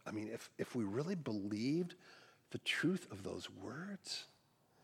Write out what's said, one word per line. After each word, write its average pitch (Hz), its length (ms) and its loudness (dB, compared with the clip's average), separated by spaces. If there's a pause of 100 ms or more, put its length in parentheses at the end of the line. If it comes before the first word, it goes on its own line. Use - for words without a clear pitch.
I - 60 -8
mean, 107 160 -2
if, 113 300 -6
if - 180 -2
we 117 80 4
really 143 320 2
believed 123 800 2 (560)
the - 80 -2
truth - 520 2
of 98 120 -8
those 90 260 -4
words, - 760 -6 (580)